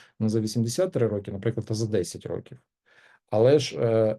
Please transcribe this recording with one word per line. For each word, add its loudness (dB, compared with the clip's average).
не 0
за 2
вісімдесят -2
три 0
роки, -4
наприклад, -4
а 0
за -2
десять -4
років. -10
Але 6
ж, -2
е, 2